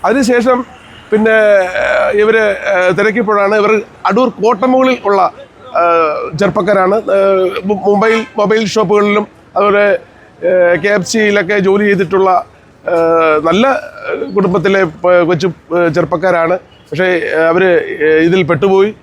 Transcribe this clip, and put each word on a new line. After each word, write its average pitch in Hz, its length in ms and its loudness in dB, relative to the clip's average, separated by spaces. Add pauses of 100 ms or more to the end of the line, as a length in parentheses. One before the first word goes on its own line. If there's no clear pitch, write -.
അതിനുശേഷം 240 520 2 (520)
പിന്നെ, 220 260 2 (460)
ഏ, - 20 -2 (380)
ഇവര്, 220 200 2 (300)
ഏ, - 20 0 (240)
തിരക്കിയപ്പോഴാണ് 208 640 0
ഇവർ 214 100 2 (360)
അടൂർ 240 200 2 (140)
കോട്ടമുകളിൽ 254 540 0 (120)
ഉള്ള, 196 120 2 (600)
ഏ, - 20 0 (580)
ചെറുപ്പക്കാരാണ്. 196 560 0 (200)
ഏ, - 20 2 (500)
മു-, 202 200 -4
മൊബൈൽ, 220 300 0 (220)
മൊബൈൽ 214 220 0 (120)
ഷോപ്പുകളിലും 208 500 0 (320)
അതുപോലെ, 202 300 2 (600)
ഏ, - 20 0 (320)
കെ 202 140 0
എഫ് 180 160 -4
സിയിലൊക്കെ 208 440 0 (120)
ജോലി 202 220 2
ചെയ്തിട്ടുള്ള, 190 400 0 (600)
ഏ, - 20 0 (540)
നല്ല, 190 160 2 (440)
ഏ, - 20 -6 (240)
കുടുംബത്തിലെ 196 480 0 (220)
പ-, 180 260 4
കൊച്ചു, 180 180 -2 (280)
ഏ, - 20 0 (180)
ചെറുപ്പക്കാരാണ്. 170 600 -2 (340)
പക്ഷേ, 180 180 -2 (280)
ഏ, - 20 0 (140)
അവര്, 185 180 2 (360)
ഏ, - 20 2 (180)
ഇതിൽ 185 140 2 (100)
പെട്ടുപോയി. 190 400 2 (120)